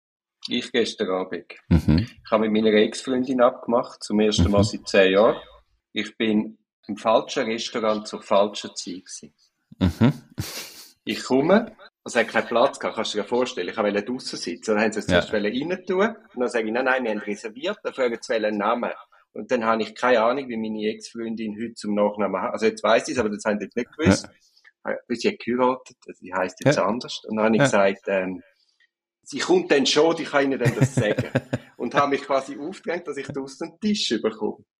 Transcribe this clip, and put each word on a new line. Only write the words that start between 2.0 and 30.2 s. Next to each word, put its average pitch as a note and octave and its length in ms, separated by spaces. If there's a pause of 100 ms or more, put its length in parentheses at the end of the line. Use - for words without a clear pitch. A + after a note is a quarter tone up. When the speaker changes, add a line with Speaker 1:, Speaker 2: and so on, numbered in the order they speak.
Speaker 1:
Ich - 60
habe A2 180
mit G#2+ 160
meiner G#2+ 120
Ex-Freundin B2+ 640
abgemacht, B2 600
zum G#2+ 180
ersten G2+ 300
Mal G2+ 100
Speaker 2:
Mhm. G2+ 40
Speaker 1:
seit - 240
zehn F#2+ 240
Jahren. A2 240 (560)
Ich - 240
bin A2 420 (280)
im G#2 100
falschen A#2 480
Restaurant A2 640
zur - 140
falschen G#2 520
Zeit F#2 300
gewesen. - 300 (440)
Speaker 2:
Mhm. G2 340 (920)
Speaker 1:
Ich - 200
komme, E3+ 480 (320)
es - 120
hat A2+ 120
keinen A2 180
Platz A#2+ 320
gehabt, - 180
kannst A2 180
du G#2 40
dir G2 60
vorstellen. A#2+ 440
Ich F#2 80
wollte G#2 260
draussen B2+ 360
sitzen. - 360
Dann G#2+ 100
haben G#2 80
sie G#2 80
es F#2+ 80
Speaker 2:
Ja. F2+ 140
Speaker 1:
zuerst - 120
rein C3 520
tun. G3+ 300 (180)
Und B2+ 60
dann A#2+ 80
sage A2+ 180
ich, G#2+ 60
nein, B2+ 120
nein, C3 200
wir A2 60
haben G#2+ 80
reserviert, A#2 640
da C3 100
fragen B2 280
sie, - 120
welchen G#2+ 260
Namen. G#2+ 320 (420)
Und A2+ 180
dann A#2+ 160
habe A2+ 160
ich - 120
keine B2 280
Ahnung, B2+ 260
wie A#2 80
meine A2 320
Ex-Freundin A2 720
heute A#2 140
zum G#2 200
Nachnamen G#2 460
hat. G2+ 140
Also G#2 120
jetzt A2 160
weiss A2+ 260
ich D3+ 60
es, B2+ 60
aber G#2+ 80
das G#2 160
haben G#2 160
sie G2 140
nicht - 220
gewusst. - 320 (580)
Speaker 2:
Ja. G#2+ 60
Speaker 1:
Äh, - 220
sie A2+ 140
hat G#2 120
geheiratet, B2+ 560 (220)
sie F2+ 140
heisst F#2 320
jetzt C3+ 120
Speaker 2:
Ja. F#2 100
Speaker 1:
anders. A#2+ 400
Und A2 100
dann G#2+ 100
habe A2+ 100
ich A2 40
Speaker 2:
Ja. C#3+ 60
Speaker 1:
gesagt, G2 400
ähm, F#2 360 (800)
sie - 180
kommt F3+ 300
dann C#3 140
schon, E3 340
ich C#3+ 120